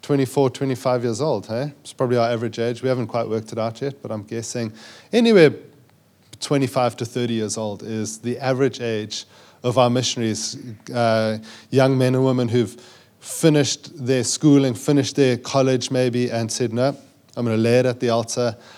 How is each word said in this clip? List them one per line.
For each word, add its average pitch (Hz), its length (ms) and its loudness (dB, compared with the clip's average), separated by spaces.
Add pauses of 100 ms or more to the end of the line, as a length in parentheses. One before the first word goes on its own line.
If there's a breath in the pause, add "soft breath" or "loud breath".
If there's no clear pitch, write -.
twenty-four, 135 500 2
twenty-five 127 540 -2
years 113 160 -2
old, 135 260 -2
hey? 127 340 -6
It's - 120 -20
probably 123 240 -2
our 117 140 2
average 117 280 -4
age. 117 240 -4
We 131 60 -2
haven't 123 200 -2
quite 117 200 -4
worked 110 240 -4
it 110 60 -8
out 113 240 -4
yet, 139 180 -8
but 113 100 -12
I'm 107 120 -8
guessing 117 500 -8 (400 loud breath)
anywhere 214 400 8 (880)
twenty-five 131 580 0
to 123 60 -4
thirty 117 300 -4
years 107 240 -4
old 107 240 -8
is 110 360 -6
the 117 200 -6
average 127 420 -2
age 110 460 -6 (360 soft breath)
of 123 140 0
our 123 140 6
missionaries, 120 680 -2 (380)
uh, 113 420 2 (340 loud breath)
young 131 280 4
men 131 160 4
and 131 100 2
women 127 240 2
who've 110 260 0 (460 loud breath)
finished - 840 0
their 127 160 2
schooling, 139 500 4
finished 139 440 0
their 127 200 4
college 131 540 0
maybe, 123 400 0
and 117 200 -4
said, 120 220 -2
"No, 127 240 0 (400)
I'm 123 80 -4
gonna 113 120 0
lay 117 240 4
it 123 60 2
at 120 140 -2
the 123 80 0
altar. 117 480 -2 (220 loud breath)